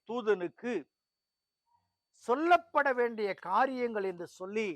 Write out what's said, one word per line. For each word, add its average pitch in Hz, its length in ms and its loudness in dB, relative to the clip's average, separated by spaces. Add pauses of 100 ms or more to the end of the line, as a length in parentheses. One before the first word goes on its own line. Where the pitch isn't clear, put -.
தூதனுக்கு 214 640 -2 (1500)
சொல்லப்பட 294 680 2
வேண்டிய 220 400 -2
காரியங்கள் 233 720 -2
என்று 175 220 -6
சொல்லி 202 500 -6